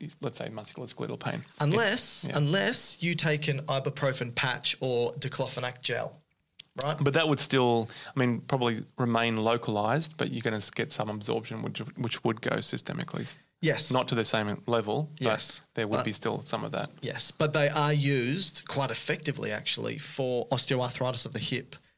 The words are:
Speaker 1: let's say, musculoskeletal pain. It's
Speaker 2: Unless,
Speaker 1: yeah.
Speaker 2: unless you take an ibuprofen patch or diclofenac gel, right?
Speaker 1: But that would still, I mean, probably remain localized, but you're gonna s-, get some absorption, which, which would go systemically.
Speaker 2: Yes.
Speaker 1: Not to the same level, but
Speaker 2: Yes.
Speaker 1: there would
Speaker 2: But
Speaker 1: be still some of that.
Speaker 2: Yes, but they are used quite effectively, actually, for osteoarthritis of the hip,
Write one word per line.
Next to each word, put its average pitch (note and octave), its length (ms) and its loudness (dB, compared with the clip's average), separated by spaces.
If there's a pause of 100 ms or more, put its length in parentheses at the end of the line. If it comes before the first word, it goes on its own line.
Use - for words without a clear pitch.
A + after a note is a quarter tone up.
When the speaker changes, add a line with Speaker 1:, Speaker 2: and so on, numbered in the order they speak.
(200)
Speaker 1:
let's - 180 -6
say, A#2 100 -8
musculoskeletal A2+ 720 -8
pain. A#2+ 280 -6
It's - 20 -20 (120)
Speaker 2:
Unless, G3 680 2
Speaker 1:
yeah. - 80 -4
Speaker 2:
unless G3 640 2
you E3+ 120 0
take D3+ 340 2
an C3+ 180 -2
ibuprofen C3 680 -2
patch - 460 0
or A#2+ 320 0
diclofenac B2 720 -4
gel, A2+ 380 -4 (640)
right? D3 200 0
Speaker 1:
But C#3 120 4
that D#3+ 140 6
would C#3+ 120 4
still, A#2+ 480 4 (260)
I - 60 0
mean, B2 220 2
probably A#2+ 420 0 (140)
remain A#2 400 2
localized, A#2 800 2
but - 120 0
you're A#2+ 120 -4
gonna A2 160 0
s-, - 120 2
get - 220 -2
some G#2+ 160 0
absorption, A2+ 540 -4
which, - 160 -6 (180)
which - 260 -4
would A2+ 200 2
go - 160 2
systemically. - 800 -2 (240)
Speaker 2:
Yes. - 300 2
Speaker 1:
Not B2+ 180 4
to B2 60 0
the A2+ 100 2
same G#2 420 0
level, A#2 520 0
but - 60 -6
Speaker 2:
Yes. - 360 0 (140)
Speaker 1:
there A2 140 -2
would G#2 100 2
Speaker 2:
But B2 60 -2
Speaker 1:
be G#2+ 80 -2
still G#2+ 300 -2
some A2 220 -4
of G#2+ 80 -8
that. G#2+ 180 -4 (120)
Speaker 2:
Yes, - 300 -2
but D3+ 200 0
they D3 160 4
are D3 240 2
used C#3+ 760 0
quite C3 240 -2
effectively, - 580 -2
actually, A2+ 480 -2
for B2 520 -2
osteoarthritis B2+ 760 0
of - 60 -12
the G#2+ 80 -6
hip, - 340 -4 (240)